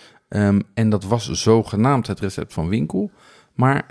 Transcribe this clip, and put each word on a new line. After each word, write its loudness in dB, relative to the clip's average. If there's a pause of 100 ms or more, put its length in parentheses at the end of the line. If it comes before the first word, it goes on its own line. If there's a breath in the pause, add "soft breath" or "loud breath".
(280 soft breath)
Ehm, 2 (140)
en 2
dat 0
was -4
zogenaamd 2
het -6
recept -6
van -4
Winkel. -2 (420 soft breath)
Maar 2